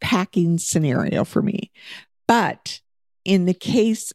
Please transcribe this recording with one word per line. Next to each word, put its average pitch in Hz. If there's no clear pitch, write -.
packing 175
scenario -
for -
me. -
But -
in 185
the 180
case 220